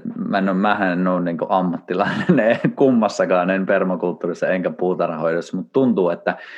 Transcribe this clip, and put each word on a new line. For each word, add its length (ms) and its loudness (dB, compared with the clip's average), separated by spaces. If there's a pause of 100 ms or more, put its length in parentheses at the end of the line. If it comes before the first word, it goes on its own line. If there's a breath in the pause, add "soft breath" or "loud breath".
(280)
mä 100 -2
en 120 2
oo, 60 0
mähän 440 0
en 80 0
oo 120 0
niinku 300 -4
ammattilainen 1160 0
<laughs> 80 -4
kummassakaan, 720 2
en 160 0
permakulttuurissa 840 -2
enkä 220 0
puutarhanhoidossa, 880 -2
mut 160 -10
tuntuu, 360 2
että, 280 -4 (200 loud breath)